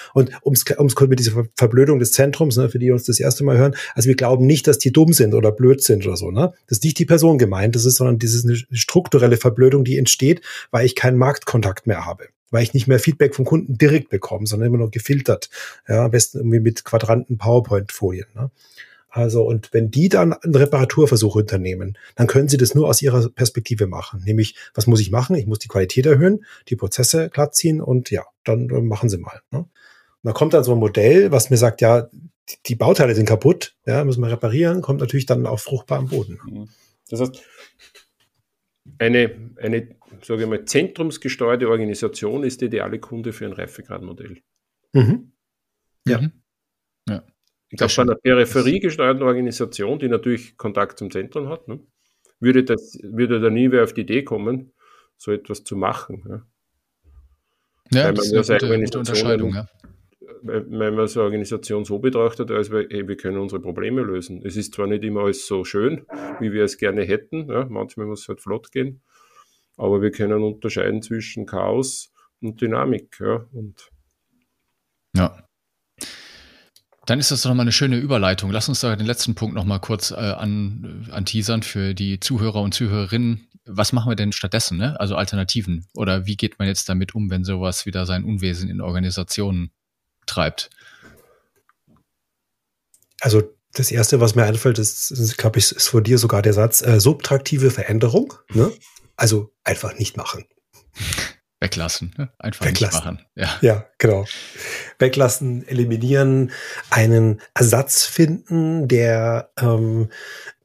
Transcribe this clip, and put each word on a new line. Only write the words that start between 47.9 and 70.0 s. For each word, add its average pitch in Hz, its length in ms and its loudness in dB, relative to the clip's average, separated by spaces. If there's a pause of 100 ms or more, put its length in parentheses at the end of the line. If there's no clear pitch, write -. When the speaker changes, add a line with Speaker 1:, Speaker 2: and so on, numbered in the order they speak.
Speaker 3:
Sehr 127 140 0
Speaker 2:
bei 120 80 2
einer - 80 -4
Speaker 3:
schön. - 20 -14
Speaker 2:
Peripherie 127 580 2
gesteuerten 143 420 0
Organisation, 123 760 -4
die 139 100 -4
natürlich 117 480 -4
Kontakt 101 420 -6
zum 98 120 -10
Zentrum 139 380 -8
hat, 160 200 -14
ne, 113 120 -14 (600)
würde 127 240 4
das, - 380 -4
würde 113 380 -2
da 113 100 2
nie 127 200 2
wer 123 140 4
auf - 100 -2
die 117 80 -6
Idee 110 220 -4
kommen, 120 480 -8 (440)
so - 160 -10
etwas 104 320 -8
zu 101 120 -10
machen, 98 520 -6
ja. 107 140 -14 (1500)
Speaker 3:
Ja, 131 140 2
Speaker 2:
Weil 101 80 0
Speaker 3:
das 104 160 -4
Speaker 2:
man 107 100 4
Speaker 3:
ist 117 100 -2
eine 104 80 4
Speaker 2:
ja - 20 0
seine - 0 -
Speaker 3:
gute, - 60 -2 (180)
gute 117 140 -6
Speaker 2:
Organisationen, - 20 -6
Speaker 3:
Unterscheidung, 110 540 -2
ja. 104 140 -8 (720)
Speaker 2:
weil, 110 280 -8
weil 110 220 -4
man 110 160 0
so 117 120 -4
eine 110 60 0
Organisation 104 580 -6
so 101 140 -6
betrachtet, 113 520 -2
als 104 200 -4
wir, 107 180 -4
hey, 101 200 -8
wir 98 80 -10
können 98 220 -8
unsere 98 220 -8
Probleme 98 420 -6
lösen. 92 420 -10
Es 95 120 -12
ist 104 180 -8
zwar 101 120 -4
nicht 104 180 -4
immer 104 180 -4
alles 101 240 -4
so 95 180 -4
schön, 120 420 -4 (320)
wie 110 140 -6
wir 107 120 -2
es 98 140 -2
gerne 104 260 -2
hätten, 135 460 -6
ja, 120 180 -4
manchmal 104 380 -10
muss 107 160 -12
es - 60 -16
halt 110 120 -12
flott 104 320 -10
gehen, 131 300 -8 (720)
aber 98 260 0